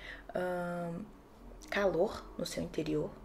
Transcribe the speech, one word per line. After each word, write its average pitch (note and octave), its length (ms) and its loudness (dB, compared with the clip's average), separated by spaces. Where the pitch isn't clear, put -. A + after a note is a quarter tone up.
ahn, F3 680 0
calor G3 560 4
no F3 80 0
seu - 160 -2
interior. D#3 480 2